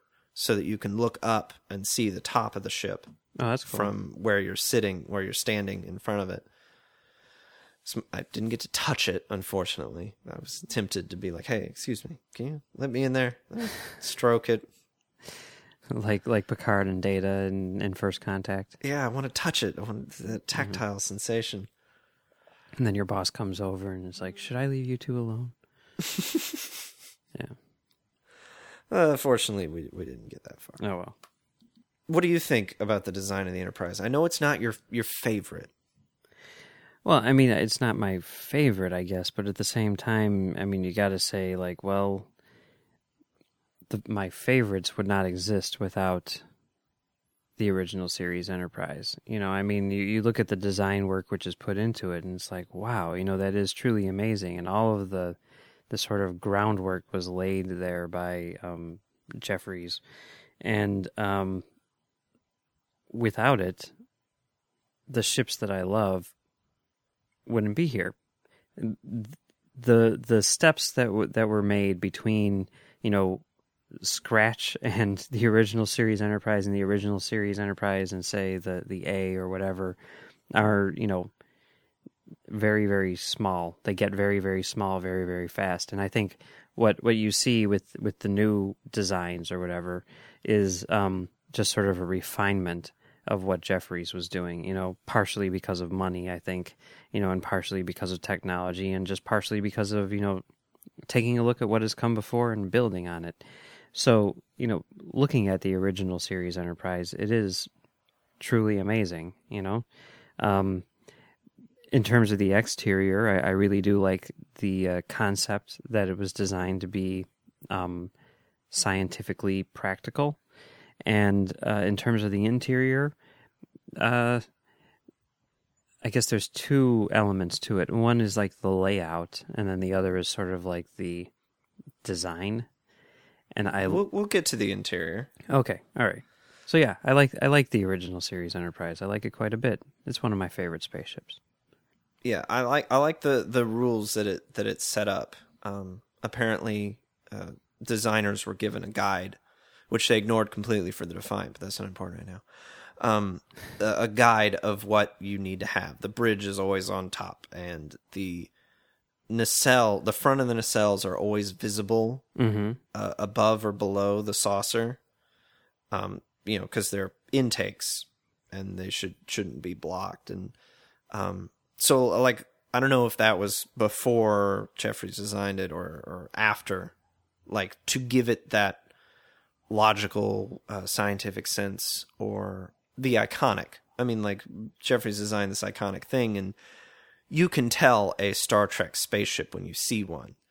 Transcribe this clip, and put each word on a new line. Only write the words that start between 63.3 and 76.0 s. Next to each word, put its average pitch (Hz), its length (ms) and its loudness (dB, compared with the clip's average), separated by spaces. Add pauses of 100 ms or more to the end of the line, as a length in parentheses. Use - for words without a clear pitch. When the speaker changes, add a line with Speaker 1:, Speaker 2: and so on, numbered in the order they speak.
Speaker 2:
it, 92 320 -6 (1120)
the 117 160 0
ships - 340 0
that 101 140 -4
I 95 120 -2
love 95 500 0 (1120)
wouldn't 107 300 2
be 170 100 4
here. 113 280 -2 (600)
The, 113 1500 2
the 110 160 6
steps - 500 4
that 123 140 2
w-, 104 200 0
that 113 220 2
were 107 140 2
made 101 380 2
between, 101 720 0 (320)
you 110 80 0
know, 98 320 2 (580)
scratch - 800 0
<laughs> - 40 -12
and 101 360 0 (120)
the 117 160 2
original 110 400 6
series 110 360 2